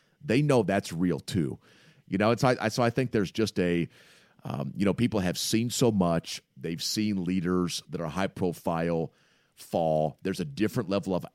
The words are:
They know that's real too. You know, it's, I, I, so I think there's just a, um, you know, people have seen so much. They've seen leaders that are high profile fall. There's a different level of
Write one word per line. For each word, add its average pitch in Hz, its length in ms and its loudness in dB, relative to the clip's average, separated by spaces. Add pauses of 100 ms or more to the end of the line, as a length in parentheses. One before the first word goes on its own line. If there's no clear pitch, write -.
(240)
They 135 180 4
know 135 200 4
that's 95 300 0
real 85 280 0
too. - 380 -2 (500)
You 95 100 -2
know, 107 140 4
it's, 120 120 0
I, 127 160 4
I, 113 80 0
so 123 140 0
I 117 80 4
think 127 220 -2
there's 101 180 2
just 107 300 -2
a, 87 280 2 (560)
um, 69 320 -6
you 95 80 -2
know, 95 80 2
people 110 280 0
have 87 180 -2
seen 117 320 0
so 117 220 2
much. 85 500 0 (140)
They've 85 260 -6
seen 104 420 -2
leaders 90 560 0 (100)
that 80 100 -8
are 82 80 -4
high 92 180 -2
profile 85 840 -2 (420)
fall. 78 680 0
There's 95 180 -4
a 175 40 -2
different 92 440 -2
level 95 260 -2
of 85 100 -4 (100)